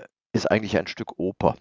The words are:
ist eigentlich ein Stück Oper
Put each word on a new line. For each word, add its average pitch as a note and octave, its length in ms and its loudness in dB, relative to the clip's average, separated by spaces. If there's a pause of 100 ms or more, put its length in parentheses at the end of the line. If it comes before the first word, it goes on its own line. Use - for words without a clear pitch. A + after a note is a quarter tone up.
(340)
ist - 160 0
eigentlich G#2 260 2
ein D#2+ 100 0
Stück - 320 -10
Oper F2 420 2